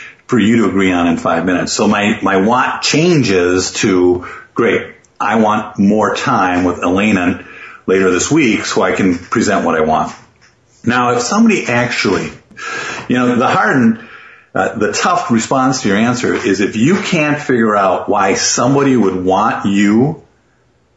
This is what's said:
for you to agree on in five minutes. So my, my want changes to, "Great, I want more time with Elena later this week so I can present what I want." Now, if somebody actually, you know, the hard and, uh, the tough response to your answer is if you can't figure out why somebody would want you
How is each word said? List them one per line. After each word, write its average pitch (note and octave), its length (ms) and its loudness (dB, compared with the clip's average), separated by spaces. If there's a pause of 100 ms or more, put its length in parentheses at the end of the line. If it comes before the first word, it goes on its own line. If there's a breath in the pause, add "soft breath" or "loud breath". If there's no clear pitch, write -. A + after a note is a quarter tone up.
(260 loud breath)
for B2 140 2
you A2+ 220 4
to - 20 4
agree F#2+ 260 2
on F2 160 0
in E2 120 0
five E2 260 -2
minutes. F2+ 280 -2
So A2 140 0
my, G#2 340 0
my F#2+ 180 0
want B2 440 0
changes G2 920 2
to, F2+ 520 2 (280 loud breath)
"Great, A2 400 -2 (260)
I G#2+ 160 -2
want A2 420 0
more G2+ 380 2
time F#2 480 0
with F2+ 180 -2
Elena F#2+ 640 0 (400 loud breath)
later F#2+ 240 2
this F2+ 180 -2
week C#3 360 2
so - 180 -2
I F#2 80 0
can F2+ 280 0
present G2 460 -2
what E2 120 0
I D#2 60 0
want." D#2 340 -2 (680)
Now, B2 280 0
if A#2+ 100 0
somebody G#3 440 2
actually, A#2 640 -2 (800 loud breath)
you B2 60 -2
know, B2 220 0
the B2 100 2
hard F#3+ 300 0
and, A2+ 320 2 (440 loud breath)
uh, - 240 -2
the G#2 160 -2
tough - 380 -2
response C3 520 0
to A2 60 -2
your G2 80 0
answer A#2+ 380 0
is G2 260 -2
if F#2 140 -2
you C3 220 2
can't D3+ 420 -2
figure A2+ 380 0
out F#2+ 320 0
why G2 260 0
somebody C3+ 640 0
would F#2 280 0
want G2+ 420 0
you G#2 580 2 (720)